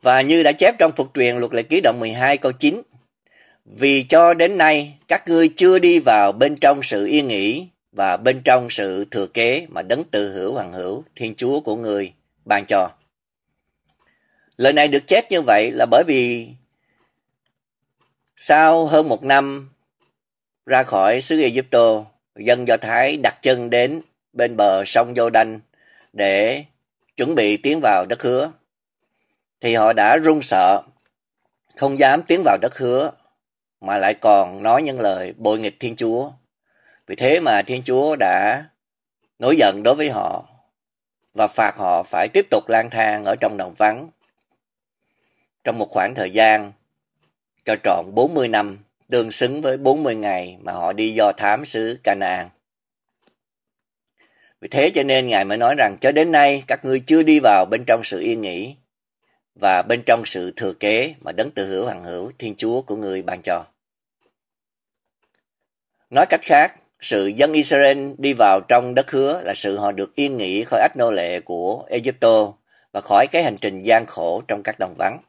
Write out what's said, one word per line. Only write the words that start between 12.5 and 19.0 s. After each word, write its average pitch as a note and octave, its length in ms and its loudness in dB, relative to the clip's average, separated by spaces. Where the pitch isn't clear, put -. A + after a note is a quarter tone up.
cho." F#2 240 0
Lời C3+ 160 2
này D3 160 4
được C#3+ 180 0
chép A3 240 0
như F3 120 0
vậy A2 280 2
là A#2+ 200 0
bởi C3 160 4
vì A#2+ 420 -2
sau D#3+ 500 4
hơn D#3 220 4